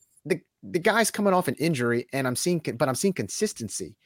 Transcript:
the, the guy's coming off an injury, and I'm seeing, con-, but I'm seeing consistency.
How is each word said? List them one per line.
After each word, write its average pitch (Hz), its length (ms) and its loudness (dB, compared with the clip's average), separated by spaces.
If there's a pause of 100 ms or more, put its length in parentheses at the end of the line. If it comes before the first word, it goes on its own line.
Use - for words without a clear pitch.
(260)
the, - 160 -2 (200)
the 190 160 -4
guy's 214 320 2
coming 202 220 2
off 185 160 2
an 127 60 0
injury, 123 580 0
and 135 140 0
I'm 127 100 0
seeing, 175 240 0
con-, 127 160 -4
but 135 140 2
I'm 127 40 0
seeing 190 200 0
consistency. 107 920 -6